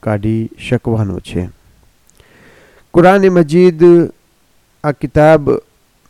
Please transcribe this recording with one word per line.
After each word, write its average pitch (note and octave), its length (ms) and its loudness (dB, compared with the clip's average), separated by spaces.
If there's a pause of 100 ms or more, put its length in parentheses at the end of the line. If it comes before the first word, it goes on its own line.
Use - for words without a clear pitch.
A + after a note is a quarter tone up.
કાઢી A2 460 -6 (100)
શકવાનો G#2+ 600 -6
છે. F2+ 300 -10 (1400)
કુરાન F#3+ 380 2
મજીદ E3+ 540 0 (1000)
આ D3 80 -4
કિતાબ D3 600 0 (580)